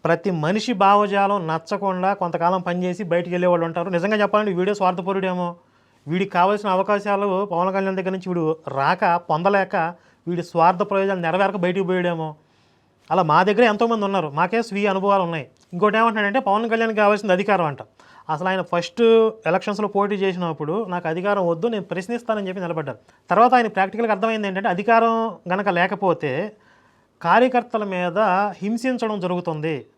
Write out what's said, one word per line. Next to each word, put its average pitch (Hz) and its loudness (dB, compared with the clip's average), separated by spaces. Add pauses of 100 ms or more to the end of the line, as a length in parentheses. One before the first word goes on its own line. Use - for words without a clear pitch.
ప్రతి 170 0
మనిషి 202 -2
భావజాలం 196 2
నచ్చకుండా 185 -2
కొంతకాలం 175 0
పనిచేసి 180 -4
బయటికి 175 -2
వెళ్ళేవాళ్ళు 175 2
ఉంటారు. 170 -4
నిజంగా 196 0
చెప్పాలంటే 208 2
వీడే 185 0
స్వార్థపరుడేమో, 185 -2 (520)
వీడికి 185 -2
కావాల్సిన 202 2
అవకాశాలు 196 0
పవన్ 185 -2
కళ్యాణ్ 190 -2
దగ్గర 185 -4
నుంచి 185 -6
వీడు 165 -2 (100)
రాక, 143 0 (240)
పొందలేక, 190 2 (520)
వీడి 175 -4
స్వార్థ 175 2
ప్రయోజనాలు 196 0
నెరవేరక 190 0
బయటికి 180 -2
పోయాడేమో. 170 -2 (760)
అలా 180 2
మా 160 4
దగ్గర 208 2
ఎంతోమంది 226 2
ఉన్నారు, 185 -2
మాకే 180 -2
స్వీయ 202 -2
అనుభవాలు 190 2
ఉన్నాయి. 165 -6 (260)
ఇంకోటి 208 0
ఏమంటున్నాడంటే 220 0
పవన్ 214 0
కళ్యాణ్కి 226 -2
కావాల్సింది 208 2
అధికారం 190 2
అంట. 143 -6 (500)
అసలు 156 -2
ఆయన 185 0
ఫస్ట్ 220 2 (160)
ఎలక్షన్స్లో 202 0
పోటీ 202 0
చేసినప్పుడు 180 -2
"నాకు 175 -4
అధికారం 185 0
వద్దు, 170 -2
నేను 220 -4
ప్రశ్నిస్తానని" 208 -6
చెప్పి 185 -8
నిలబడ్డారు. 160 -6 (320)
తర్వాత 233 6
ఆయన 240 4
ప్రాక్టికల్గా 214 -2
అర్థమైంది 214 0
ఏంటంటే 196 -2
అధికారం 226 2 (180)
గనక 202 0
లేకపోతే 180 0 (680)
కార్యకర్తల 233 2
మీద 180 -2 (380)
హింసించడం 226 -4
జరుగుతుంది 165 -4 (120)